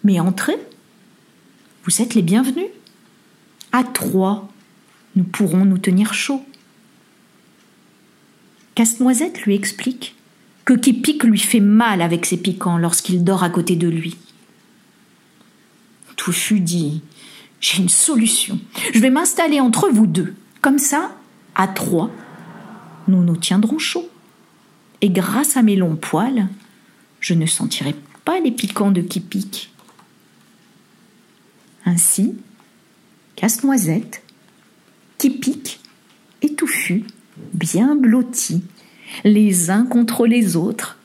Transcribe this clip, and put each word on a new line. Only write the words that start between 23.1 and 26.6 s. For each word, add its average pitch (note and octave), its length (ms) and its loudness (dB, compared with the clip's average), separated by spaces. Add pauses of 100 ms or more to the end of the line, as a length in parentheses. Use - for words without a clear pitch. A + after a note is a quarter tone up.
nous E3+ 120 2
tiendrons G#3+ 440 0
chaud. - 280 -6 (920)
Et G3+ 80 2
grâce F#3+ 480 0
à B3 60 4
mes G#3 120 4
longs F3+ 200 0
poils, G#3 520 -2 (720)